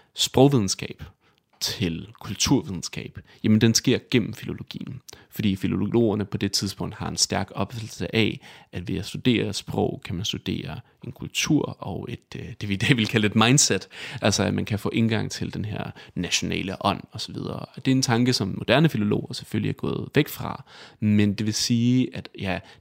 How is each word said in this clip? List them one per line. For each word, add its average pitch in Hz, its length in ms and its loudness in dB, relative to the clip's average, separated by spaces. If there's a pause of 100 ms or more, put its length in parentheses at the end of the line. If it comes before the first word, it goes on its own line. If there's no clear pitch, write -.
(160)
sprogvidenskab - 880 4 (580)
til - 460 -4 (120)
kulturvidenskab, - 1000 -2 (240)
jamen, 107 180 6
den 117 120 8
sker 113 260 4 (120)
gennem 110 220 2
filologien. - 680 -10 (280)
Fordi 101 260 0
filologerne 104 720 0
på 104 120 -6
det 101 140 0
tidspunkt - 440 -4
har 82 140 -8
en 82 80 -8
stærk 95 380 -2
opfattelse - 600 -8
af, 110 240 2 (320)
at 90 160 -10
ved 90 80 -4
at 95 100 -6
studere 104 480 0
sprog, - 520 -4
kan 98 100 -6
man 90 100 -6
studere 90 540 -6 (240)
en - 80 -10
kultur - 520 0 (160)
og - 300 -8
et, 117 100 -10 (160)
øh, - 100 -10 (160)
det 104 80 -6
vi 98 40 2
i 98 40 0
dag 113 200 2
vil 107 100 2
kalde 107 200 2
et 98 80 0
mindset. 110 520 4 (340)
Altså, 107 220 2
at 98 100 2
man 98 120 -2
kan 101 140 -4
få 104 140 -4
indgang 110 380 0
til - 220 -8
den 92 120 -6
her - 260 -8 (240)
nationale 87 720 -4
ånd 101 160 0 (100)
og - 100 -12
så - 100 -10
videre. - 280 -8
Og - 260 -14
det 135 60 2
er 131 40 4
en 131 60 2
tanke, 123 320 4
som 104 140 0
moderne 139 420 4
filologer 104 440 0
selvfølgelig 107 360 -4
er 104 40 -4
gået - 420 -4
væk 151 120 4
fra. - 360 -10 (360)
Men 104 340 6
det 107 120 -4
vil 107 80 0
sige, 123 600 2
at, - 140 -10 (100)
ja, 92 200 -2 (220)